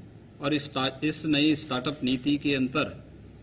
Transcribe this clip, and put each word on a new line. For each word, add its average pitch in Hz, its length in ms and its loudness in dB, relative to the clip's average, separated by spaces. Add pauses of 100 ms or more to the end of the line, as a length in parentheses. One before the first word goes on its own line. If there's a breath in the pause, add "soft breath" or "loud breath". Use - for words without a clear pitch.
(420)
और 143 120 0
इस 143 100 0
स्टा-, 135 400 -2
इस 151 220 -2
नई 151 300 6
स्टार्टअप 135 480 -4
नीति 131 340 2
के 143 180 0
अंतर-, 131 380 0 (500)